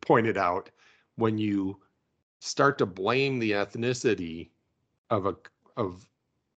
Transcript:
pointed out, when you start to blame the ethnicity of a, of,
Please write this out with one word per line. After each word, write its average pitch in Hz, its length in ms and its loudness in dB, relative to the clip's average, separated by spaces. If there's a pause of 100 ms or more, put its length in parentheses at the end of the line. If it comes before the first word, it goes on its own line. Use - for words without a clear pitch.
pointed 113 360 2
out, 92 320 -2 (460)
when 110 220 0
you 98 420 -2 (600)
start - 380 2
to 123 80 2
blame 120 540 0
the 110 120 0
ethnicity 101 960 -2 (600)
of 101 160 0
a, 92 100 0 (420)
of, 92 300 -6 (540)